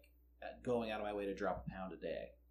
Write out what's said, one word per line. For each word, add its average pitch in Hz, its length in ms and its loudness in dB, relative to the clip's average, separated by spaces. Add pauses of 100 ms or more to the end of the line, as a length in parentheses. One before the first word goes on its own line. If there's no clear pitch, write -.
(640)
going 117 300 4
out 107 80 0
of 104 60 0
my 104 80 2
way 101 120 2
to 98 80 0
drop 95 320 2
a - 60 -2
pound 92 200 -4
a 80 40 -6
day. 73 300 -2 (240)